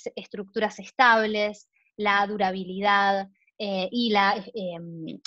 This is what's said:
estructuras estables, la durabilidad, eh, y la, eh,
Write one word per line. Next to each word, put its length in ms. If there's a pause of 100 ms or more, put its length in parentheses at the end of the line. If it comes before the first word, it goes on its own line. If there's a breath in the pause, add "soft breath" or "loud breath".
(160)
estructuras 640
estables, 880 (300)
la 300
durabilidad, 1000 (340)
eh, 300
y 200
la, 260
eh, 880